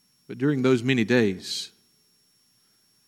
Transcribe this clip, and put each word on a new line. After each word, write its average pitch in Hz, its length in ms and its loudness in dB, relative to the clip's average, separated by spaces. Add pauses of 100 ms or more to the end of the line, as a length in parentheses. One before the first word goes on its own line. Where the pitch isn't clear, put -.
(280)
But 120 100 -14
during 135 240 0
those 131 200 4
many 127 220 0
days, 107 680 -2 (1400)